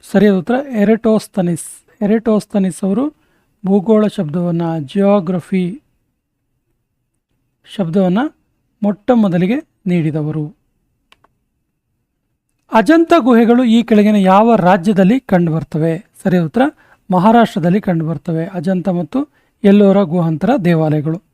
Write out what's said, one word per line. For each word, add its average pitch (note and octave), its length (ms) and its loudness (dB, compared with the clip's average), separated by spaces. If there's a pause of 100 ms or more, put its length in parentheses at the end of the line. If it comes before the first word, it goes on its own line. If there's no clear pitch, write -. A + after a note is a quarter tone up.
(120)
ಸರಿಯಾದ G3+ 240 2
ಉತ್ತರ F#3+ 200 -2 (120)
ಎರೆಟೋಸ್ತನಿಸ್. G#3+ 1200 -2 (140)
ಎರೆಟೋಸ್ತನಿಸ್ G#3 840 -2
ಅವರು A3 320 -4 (500)
ಭೂಗೋಳ G#3 420 2
ಶಬ್ದವನ್ನ, F3 540 -4 (180)
ಜಿಯೋಗ್ರಫಿ F#3+ 1000 -2 (1800)
ಶಬ್ದವನ್ನ F#3 540 -2 (640)
ಮೊಟ್ಟ G3+ 300 -4
ಮೊದಲಿಗೆ G#3 540 0 (180)
ನೀಡಿದವರು. D#3 720 -4 (2250)
ಅಜಂತ D#4+ 480 4
ಗುಹೆಗಳು A#3+ 440 4
ಈ A#3 200 2
ಕೆಳಗಿನ G#3+ 320 2
ಯಾವ G3+ 400 4
ರಾಜ್ಯದಲ್ಲಿ G3 640 2
ಕಂಡುಬರ್ತವೆ? E3 840 -2 (180)
ಸರಿಯಾದ F3+ 220 0
ಉತ್ತರ F#3+ 160 -4 (500)
ಮಹಾರಾಷ್ಟ್ರದಲ್ಲಿ F#3+ 680 2
ಕಂಡುಬರ್ತವೆ, D#3+ 640 -4
ಅಜಂತ F3+ 440 -4
ಮತ್ತು F3+ 400 -4 (340)
ಎಲ್ಲೋರ G3+ 380 4
ಗುಹಾಂತರ E3 480 -4 (160)
ದೇವಾಲಯಗಳು. D#3+ 560 -2 (120)